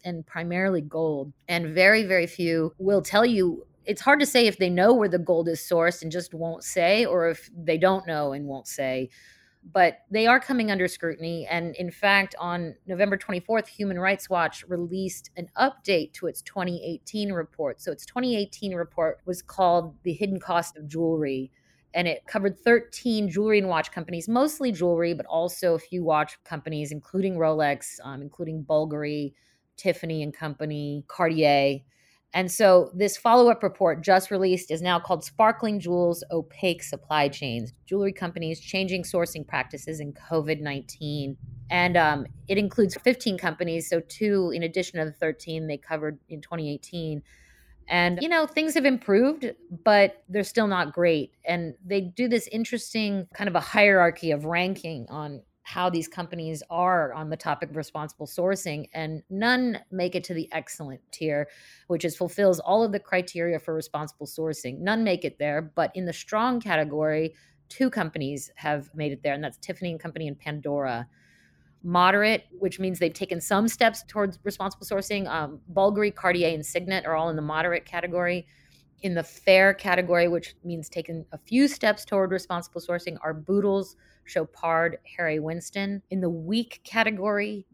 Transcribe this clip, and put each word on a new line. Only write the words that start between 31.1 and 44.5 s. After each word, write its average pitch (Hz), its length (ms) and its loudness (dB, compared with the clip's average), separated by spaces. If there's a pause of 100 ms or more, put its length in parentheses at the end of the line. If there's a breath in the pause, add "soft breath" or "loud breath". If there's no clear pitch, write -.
And 180 180 0
so 185 420 8
this 196 220 0
follow-up 233 480 6
report 170 400 2
just 190 260 4
released 185 400 0
is 160 120 -4
now 180 180 2
called 175 240 -2
Sparkling 220 560 2
Jewels, 175 500 0
Opaque 170 540 -2
Supply 143 460 0
Chains, 117 420 -8 (140)
Jewelry 196 260 0
Companies 170 480 -6
Changing 190 440 -4
Sourcing 170 440 -4
Practices 151 540 -8
in 143 100 -10
covid 156 480 -4
nineteen. 147 800 -8 (340)
And, 175 240 2
um, 151 320 4 (220)
it 196 80 2
includes 202 440 2
fifteen 240 360 0
companies, 165 520 -4
so 170 120 0
two 190 520 0